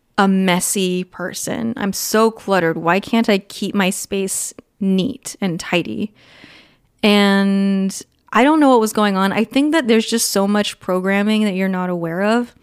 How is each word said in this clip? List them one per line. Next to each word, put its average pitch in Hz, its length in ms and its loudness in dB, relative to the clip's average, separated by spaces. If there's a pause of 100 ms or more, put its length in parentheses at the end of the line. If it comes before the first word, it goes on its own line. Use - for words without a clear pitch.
(180)
a 196 80 4
messy 185 800 0
person. - 720 -8
I'm 196 160 -4
so 220 400 0
cluttered. 175 440 0
Why 165 220 0
can't 226 320 0
I 202 80 4
keep - 360 -8
my 196 160 2
space - 600 -6 (280)
neat 190 600 -2
and 180 200 -4
tidy? - 520 -4 (880)
And 196 1000 2 (300)
I 233 120 4
don't 311 160 4
know 285 100 6
what 240 100 6
was 214 120 0
going 208 240 0
on. 190 160 2
I 220 120 0
think 285 280 0
that 302 160 0
there's 220 180 4
just - 240 -2
so 196 160 0
much 208 340 -2
programming 202 640 0
that 202 100 -2
you're 190 140 0
not 180 220 -2
aware 170 320 -4
of. 233 400 0